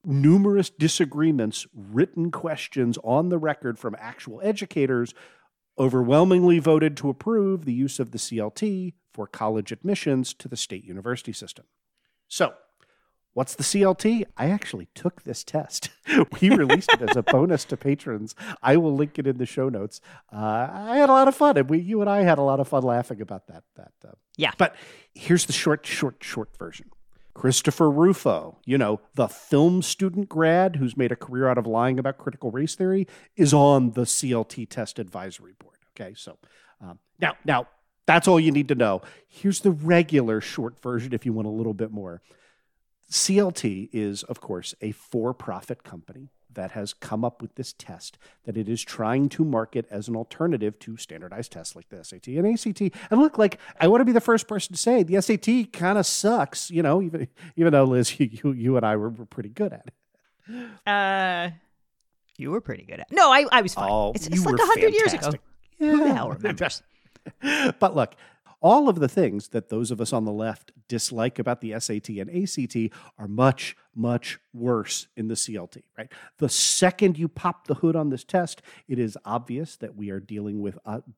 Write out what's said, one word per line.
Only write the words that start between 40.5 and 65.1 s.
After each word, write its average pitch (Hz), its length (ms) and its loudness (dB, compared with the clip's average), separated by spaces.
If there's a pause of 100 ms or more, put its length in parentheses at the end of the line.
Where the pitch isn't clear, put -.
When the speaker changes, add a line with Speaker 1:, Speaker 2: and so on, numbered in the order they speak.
Speaker 1:
version 123 320 -4
if - 120 -6
you 120 60 -2
want 107 160 -4
a 107 40 -6
little 110 240 -4
bit 110 160 -6
more. 95 300 -12 (840)
C - 320 2
L 190 120 2
T 101 420 -6
is, 104 300 -4
of - 180 -12
course, 90 400 -10
a 107 100 -8
for-profit 117 920 -8
company 120 480 -20 (200)
that 95 200 -12
has 101 220 -10
come 110 300 -6
up 104 200 -6
with 113 120 -16
this - 180 -12
test - 440 -20 (260)
that 107 140 -8
it 104 100 -6
is 113 160 -6
trying 127 460 -2
to 160 160 -2
market 117 460 -4
as 104 160 -10
an 117 80 -6
alternative 113 640 -4
to 113 180 -16
standardized 90 540 -16
tests - 240 -16
like 85 140 -20
the 92 100 -20
S - 120 -20
A 92 80 -20
T 127 180 -8
and 180 100 2
A 233 100 2
C 214 160 -4
T. 196 180 -2 (200)
And 233 100 6
look, 302 160 4
like, 214 220 2 (200)
I 165 80 6
wanna 240 160 8
be 247 80 4
the 226 80 6
first 226 280 2
person 202 260 -6
to 165 60 -8
say 233 240 4
the 170 120 0
S 190 140 2
A 208 80 2
T 240 280 0
kinda 185 380 0
sucks, - 680 -2
you 170 100 0
know, 165 200 2
even, 160 260 -6 (280)
even 165 160 4
though, 139 140 8
Liz, 123 340 0
<laughs> - 0 -
you, 123 120 2
you, 139 200 -2
you 123 260 0
and 110 80 2
I 107 100 2
were, 107 140 -2
were 113 180 -12
pretty 104 220 -12
good 156 240 -4
at - 160 -20 (580)
it. 240 220 -16 (180)
Speaker 2:
Uh, 190 640 0 (840)
you 139 140 -8
were 226 100 -4
pretty 95 220 -12
good - 160 -16
at - 120 -16
it. 302 40 -8
No, 330 160 8
I, 285 200 6
I 247 100 6
was 185 140 -4
fine. 98 140 -2
Speaker 1:
Oh, 107 260 0
Speaker 2:
It's, - 120 -8
Speaker 1:
you 165 80 -6
Speaker 2:
it's 185 100 2
like - 120 2
Speaker 1:
were - 60 4
Speaker 2:
a - 40 4
hundred 440 260 4
years 415 200 2